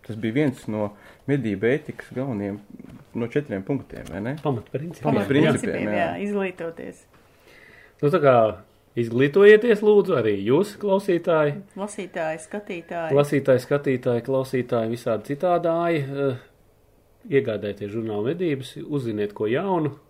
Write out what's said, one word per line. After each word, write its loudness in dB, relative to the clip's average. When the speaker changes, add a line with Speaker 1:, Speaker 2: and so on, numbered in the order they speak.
Speaker 1:
Tas -10
bija -4
viens 0
no -4
medību -2
ētikas -2
galvenajiem, -6
no -2
četriem -4
punktiem, -8
vai -8
ne? -6
Speaker 2:
Pamatprincipiem. -6
Speaker 3:
Pamatprincipiem, 2
Speaker 1:
Pamatprincipiem, -2
Speaker 3:
jā, 0
Speaker 1:
jā. -2
Speaker 3:
izglītoties. -6
Speaker 2:
Nu, 2
tā 2
kā 8
izglītojieties, 6
lūdzu, 4
arī 2
jūs, 2
klausītāji. 2
Speaker 3:
Lasītāji, -6
skatītāji. -4
Speaker 2:
Lasītāji, 2
skatītāji, -2
klausītāji, -2
visādi -6
citādāji. 0
Eh, -4
iegādājieties -6
žurnālu -2
Medības, -4
uzziniet -4
ko -2
jaunu. 0